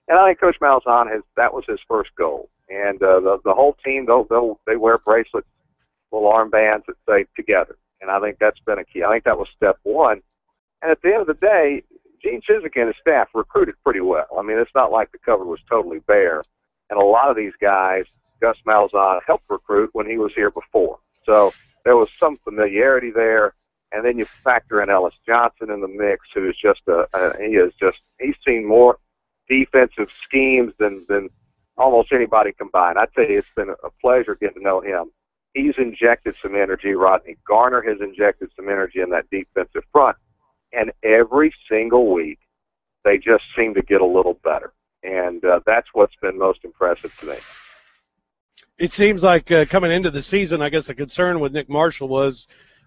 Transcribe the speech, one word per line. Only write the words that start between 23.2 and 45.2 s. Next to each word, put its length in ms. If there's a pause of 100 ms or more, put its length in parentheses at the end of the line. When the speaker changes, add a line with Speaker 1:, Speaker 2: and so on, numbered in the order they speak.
Speaker 1:
And 120
then 140
you 80
factor 560
in 80
Ellis 240 (140)
Johnson 420
in 100
the 80
mix, 460
who 160
is 60
just 320
a, 260
a, 240
he 180
is 240
just, 200 (200)
he's 140 (100)
seen 220
more 320 (500)
defensive 640 (120)
schemes 560
than, 280
than 220 (480)
almost 360
anybody 380
combined. 460
I 160
tell 160
you, 80
it's 180
been 140
a 200 (120)
pleasure 320
getting 260
to 40
know 180
him. 300 (420)
He's 240
injected 640
some 140
energy. 380
Rodney 420 (100)
Garner 360
has 180
injected 560
some 140
energy 320
in 80
that 200
defensive 600
front. 240 (560)
And 220 (100)
every 500 (160)
single 440
week, 260 (640)
they 140
just 260 (120)
seem 180
to 80
get 180
a 60
little 360
better. 300 (320)
And, 400